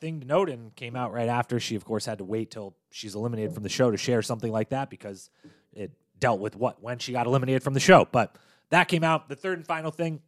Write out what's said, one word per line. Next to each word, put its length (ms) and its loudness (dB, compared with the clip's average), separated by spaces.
thing 200 -8
to 60 -14
note, 220 2
and 280 -12
came 180 -12
out 180 -6
right 160 -2
after. 300 0
She, 160 -4
of 100 -6
course, 220 -4
had 120 -8
to 60 -10
wait 280 -6
till 240 -14
she's 240 -14
eliminated 400 -4
from 100 -8
the 40 -6
show 220 2
to 60 0
share 260 0
something 300 -4
like 160 -2
that 200 -4
because 420 -16
it 180 -12
dealt 180 2
with 160 -4
what, 280 -2
when 160 -8
she 140 -8
got 140 0
eliminated 360 2
from 120 -4
the 60 2
show. 320 10
But 240 0
that 180 4
came 140 0
out. 260 2
The 80 -10
third 220 -4
and 80 -14
final 240 -4
thing 380 -6